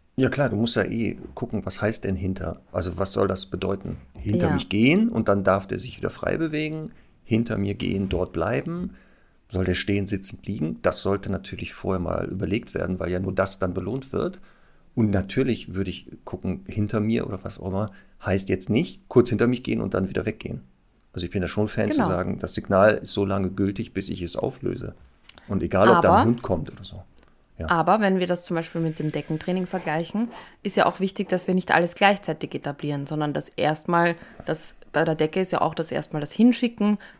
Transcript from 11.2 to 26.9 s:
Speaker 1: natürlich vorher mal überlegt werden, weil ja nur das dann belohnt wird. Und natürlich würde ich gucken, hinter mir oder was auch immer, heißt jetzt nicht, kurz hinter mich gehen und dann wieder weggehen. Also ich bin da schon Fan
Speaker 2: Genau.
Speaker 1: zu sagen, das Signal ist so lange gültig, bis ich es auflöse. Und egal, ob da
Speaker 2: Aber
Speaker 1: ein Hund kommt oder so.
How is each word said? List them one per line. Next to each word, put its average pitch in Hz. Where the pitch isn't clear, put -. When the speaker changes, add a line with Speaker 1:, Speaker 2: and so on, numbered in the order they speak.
Speaker 1:
natürlich 95
vorher 92
mal 85
überlegt 92
werden, 90
weil 87
ja 90
nur 98
das 95
dann 92
belohnt 101
wird. -
Und 110
natürlich 98
würde 92
ich -
gucken, -
hinter 107
mir 113
oder 98
was -
auch -
immer, 98
heißt 95
jetzt 92
nicht, 127
kurz 120
hinter 120
mich 123
gehen 113
und 98
dann 95
wieder 95
weggehen. -
Also 87
ich -
bin 95
da 85
schon 104
Fan 110
Speaker 2:
Genau. 269
Speaker 1:
zu -
sagen, 95
das -
Signal 101
ist -
so 101
lange 95
gültig, 98
bis 95
ich 92
es 82
auflöse. -
Und -
egal, 202
ob 170
da 185
Speaker 2:
Aber 196
Speaker 1:
ein -
Hund -
kommt 80
oder -
so. -